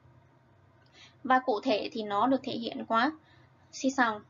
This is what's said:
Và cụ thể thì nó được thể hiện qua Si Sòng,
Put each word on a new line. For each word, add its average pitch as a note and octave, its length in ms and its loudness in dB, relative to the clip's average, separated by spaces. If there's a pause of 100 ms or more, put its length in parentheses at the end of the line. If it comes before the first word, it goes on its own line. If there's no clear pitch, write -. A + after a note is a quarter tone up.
(1200)
Và C4 160 4
cụ A3 220 -2
thể G#3 300 0
thì A3 120 -6
nó G#3 240 0
được C4+ 160 2
thể A#3+ 100 -8
hiện A3+ 320 -8
qua A3+ 260 2 (600)
Si C4 200 -2
Sòng, A3+ 380 0